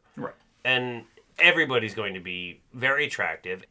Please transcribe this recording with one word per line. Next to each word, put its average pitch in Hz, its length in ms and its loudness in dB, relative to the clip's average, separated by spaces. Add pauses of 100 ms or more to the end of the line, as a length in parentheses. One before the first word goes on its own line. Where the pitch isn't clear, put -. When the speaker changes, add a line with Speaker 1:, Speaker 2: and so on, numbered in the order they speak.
(160)
Speaker 1:
Right. - 180 -8 (300)
Speaker 2:
And 123 400 0 (340)
everybody's 135 560 4
going 101 200 -4
to 95 60 -10
be 90 400 -10 (120)
very 135 340 0
attractive. 92 640 -4